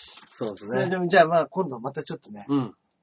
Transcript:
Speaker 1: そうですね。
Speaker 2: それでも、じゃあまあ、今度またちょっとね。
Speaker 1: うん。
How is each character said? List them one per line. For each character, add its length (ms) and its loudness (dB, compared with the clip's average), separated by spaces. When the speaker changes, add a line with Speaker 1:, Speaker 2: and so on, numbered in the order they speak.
Speaker 1:
そ 120 -4
う 20 -4
で 60 -8
す 140 -16
ね。 40 -4
Speaker 2:
そ 60 2
れ 100 0
で 80 -2
も、 100 0
じ 100 4
ゃ 60 12
あ 40 2
ま 140 4
あ、 60 0
今 220 -4
度 100 -10
ま 120 -8
た 120 -8
ち 100 -10
ょ 20 -8
っ 40 -10
と 120 -20
ね。 180 -16
Speaker 1:
う 60 2
ん。 200 0